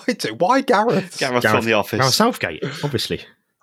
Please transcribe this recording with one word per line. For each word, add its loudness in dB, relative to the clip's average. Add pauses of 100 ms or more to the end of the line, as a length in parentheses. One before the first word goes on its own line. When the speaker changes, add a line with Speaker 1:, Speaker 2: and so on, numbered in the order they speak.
Speaker 1:
I 0
do. -6
Why 2
Gareths? 0
Speaker 2:
Gareth 0
Speaker 3:
Gareth, 0
Speaker 2:
from 4
The 2
Office. 0
Speaker 3:
Gareth 2
Southgate, 0 (200)
obviously. -4 (420)